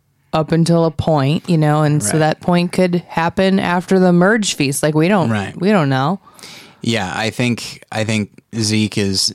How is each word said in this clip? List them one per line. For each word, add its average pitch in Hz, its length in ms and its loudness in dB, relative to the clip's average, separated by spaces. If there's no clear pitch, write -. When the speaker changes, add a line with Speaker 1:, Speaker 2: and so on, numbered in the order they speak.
Speaker 1:
up 160 200 -2
until 165 320 2
a 160 60 0
point," 151 580 0
you 170 80 2
know, 151 260 2
and 147 200 2
so - 100 -4
Speaker 2:
Right. 156 60 0
Speaker 1:
that 156 220 0
point 175 300 0
could 180 360 0
happen 190 520 0
after 180 400 0
the 185 140 4
merge 190 400 2
feast. 139 300 -2
Like, 151 120 0
we 160 140 2
don't, 175 200 2
Speaker 2:
Right. 101 300 -6
Speaker 1:
we 185 100 0
don't 165 200 2
know. 139 300 0
Speaker 2:
Yeah, 104 340 -2
I 110 140 -2
think, - 640 -4
I 110 120 -4
think 107 260 -2
Zeke 107 420 -2
is 98 380 -2